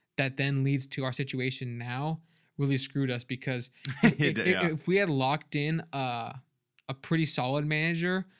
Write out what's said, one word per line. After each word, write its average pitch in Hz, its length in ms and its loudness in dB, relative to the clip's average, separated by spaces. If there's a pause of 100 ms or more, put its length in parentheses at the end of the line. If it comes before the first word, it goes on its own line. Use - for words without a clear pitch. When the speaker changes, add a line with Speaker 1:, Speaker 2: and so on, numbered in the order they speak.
(160)
Speaker 1:
that 135 200 0
then 139 280 2
leads 139 240 2
to 139 160 -6
our 127 80 -2
situation 127 640 -4
now 131 400 -4 (400)
really 139 200 2
screwed 135 320 0
us 120 120 -2
because 123 480 -6 (160)
Speaker 2:
<laughs> - 160 2
Speaker 1:
if, 220 180 6
Speaker 2:
It - 0 -
Speaker 1:
if, 139 140 4
Speaker 2:
did, 107 140 0
yeah. 185 180 4
Speaker 1:
if 156 220 -2
we 180 80 4
had 196 120 2
locked 143 460 0
in, 151 380 0
uh, 120 400 -4 (580)
a 135 40 -4
pretty 165 320 0
solid 143 400 0
manager, 170 600 0 (140)